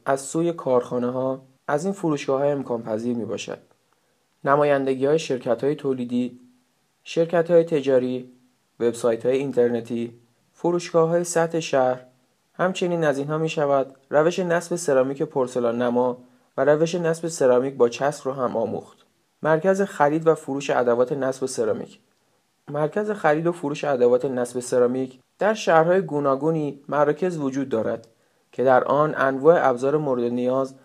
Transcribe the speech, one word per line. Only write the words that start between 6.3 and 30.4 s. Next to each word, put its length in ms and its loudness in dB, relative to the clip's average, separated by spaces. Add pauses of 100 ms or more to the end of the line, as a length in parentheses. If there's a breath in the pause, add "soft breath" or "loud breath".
شرکت‌های 600 2
تجاری، 680 0 (480)
وبسایت‌های 580 0
اینترنتی، 760 -2 (400)
فروشگاه‌های 680 0
سطح 360 -2
شهر، 400 0 (540)
همچنین 500 -2
از 140 0
اینها 200 -4
می‌شود 580 0 (140)
روش 300 2
نصب 360 -2
سرامیک 460 0
پرسلان 600 -2
نما 360 0 (400 soft breath)
و 80 0
روش 300 2
نصب 320 -2
سرامیک 480 2
با 140 4
چسب 380 -4
را 60 -4
هم 240 -4
آموخت. 400 -6 (460)
مرکز 380 2
خرید 460 2
و 80 6
فروش 340 -8
ادوات 420 2
نصب 340 -4
سرامیک. 540 -4 (680)
مرکز 440 -4
خرید 360 0
و 40 0
فروش 320 -6
ادوات 420 2
نصب 340 -4
سرامیک 600 0 (200)
در 140 2
شهرهای 480 4
گوناگونی 840 -2
مراکز 500 0
وجود 320 -4
دارد 380 -4 (440)
که 120 -2
در 200 6
آن 340 2
انواع 520 4
ابزار 280 0
مورد 260 0
نیاز 500 -2 (120)